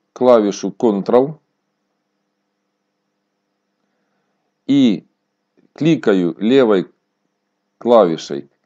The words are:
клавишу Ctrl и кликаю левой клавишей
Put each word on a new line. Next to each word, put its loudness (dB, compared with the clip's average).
клавишу 0
Ctrl -2
и 0
кликаю -2
левой 0
клавишей 0